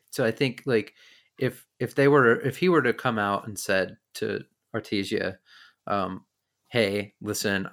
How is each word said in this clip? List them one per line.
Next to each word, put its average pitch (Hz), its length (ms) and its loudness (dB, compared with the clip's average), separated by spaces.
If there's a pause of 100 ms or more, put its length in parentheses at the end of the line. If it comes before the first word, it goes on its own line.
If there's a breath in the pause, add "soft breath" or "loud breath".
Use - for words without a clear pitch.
(100)
So 135 140 -2
I 113 60 2
think, 120 360 -4
like, 113 280 0 (440 soft breath)
if, - 280 -4 (120)
if 123 160 -4
they 139 140 6
were, 135 320 6
if 131 160 -4
he 180 120 2
were 165 140 4
to 120 120 0
come 117 240 -2
out 101 280 -2
and 101 120 -10
said 95 400 -2 (160)
to 104 300 -6 (300)
Artesia, 98 600 -4 (500 soft breath)
um, 92 380 -4 (440)
"Hey, 101 520 -2
listen, 101 520 -4